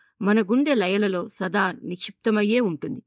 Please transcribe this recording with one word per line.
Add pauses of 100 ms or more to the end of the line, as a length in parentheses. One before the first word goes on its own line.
(220)
మన
గుండె
లయలలో
సదా
నిక్షిప్తమయ్యే
ఉంటుంది.